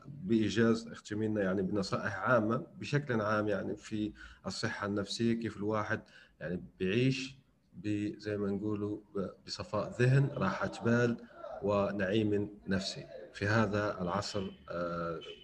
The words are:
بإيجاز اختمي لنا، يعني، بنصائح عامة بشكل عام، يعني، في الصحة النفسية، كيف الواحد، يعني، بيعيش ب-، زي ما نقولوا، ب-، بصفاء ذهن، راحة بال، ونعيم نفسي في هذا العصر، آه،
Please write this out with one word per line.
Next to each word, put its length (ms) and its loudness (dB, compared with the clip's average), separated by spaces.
بإيجاز 800 2
اختمي 400 -4
لنا، 140 0
يعني، 200 2
بنصائح 580 0
عامة 440 2
بشكل 460 0
عام، 260 2
يعني، 280 0
في 380 -4
الصحة 400 -4
النفسية، 460 0
كيف 240 -4
الواحد، 440 -2
يعني، 240 -6
بيعيش 560 2
ب-، 460 -4
زي 180 -2
ما 120 0
نقولوا، 480 -2
ب-، 140 -2
بصفاء 540 -4
ذهن، 380 6
راحة 340 0
بال، 320 4
ونعيم 840 2
نفسي 380 -2
في 140 -2
هذا 540 2
العصر، 500 -2
آه، 500 -4